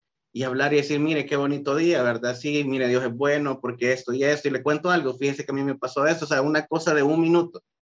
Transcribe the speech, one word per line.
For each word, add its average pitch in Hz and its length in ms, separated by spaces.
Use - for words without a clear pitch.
y 123 100
hablar 131 280
y 147 60
decir, 143 220
"Mire, 151 260
qué 147 100
bonito 143 400
día, 160 280
¿verdad? 120 320
Sí, 147 280
mire, 135 240
Dios 123 160
es 123 80
bueno 143 480
porque 120 320
esto 127 220
y 131 100
esto", 147 240
y 139 40
le 131 100
cuento 151 300
algo, 139 260
"Fíjese 139 280
que 139 60
a 139 40
mí 139 80
me 139 120
pasó 139 300
eso", 156 200
o - 20
sea, 139 140
una 151 260
cosa 165 260
de 151 100
un 156 160
minuto. 170 440